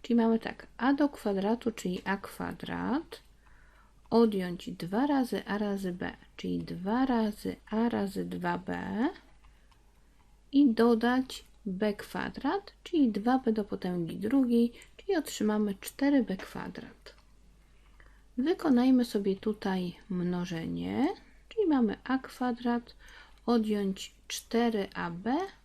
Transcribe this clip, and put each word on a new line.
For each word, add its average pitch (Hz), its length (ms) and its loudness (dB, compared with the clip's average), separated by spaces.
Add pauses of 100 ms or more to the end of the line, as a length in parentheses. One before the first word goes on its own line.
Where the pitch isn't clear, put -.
Czyli - 140 0
mamy 226 240 4
tak, - 280 -10 (100)
a 254 160 2
do 277 160 2
kwadratu, 214 600 0
czyli 185 340 -4
a 190 120 -2
kwadrat, 180 1040 -6 (880)
odjąć 196 580 2
dwa 190 360 -2
razy 262 380 0
a 202 120 -4
razy 196 340 -2
b, 180 200 -8 (240)
czyli 180 240 -4
dwa 180 460 -2
razy 220 500 0 (160)
a 226 180 2
razy 196 360 -2
dwa 175 320 -4
b 175 200 -6 (1700)
i 277 180 8
dodać 233 760 2 (200)
b 202 280 0
kwadrat, - 800 -4 (100)
czyli 285 260 4
dwa 214 300 2
b 240 120 0
do 214 120 0
potęgi 175 520 -4
drugiej, 233 560 2 (260)
czyli 392 200 -2
otrzymamy 214 580 0
cztery 277 480 2
b 190 140 -4
kwadrat. - 760 -14 (1200)
Wykonajmy 262 680 4
sobie 202 300 0
tutaj 190 600 -4 (140)
mnożenie, 175 1000 -2 (420)
czyli 427 180 0
mamy 247 360 2
a 262 140 -2
kwadrat, 240 760 -4 (500)
odjąć 208 680 0 (120)
cztery 226 680 0
a 175 180 -6
b 208 260 -2 (280)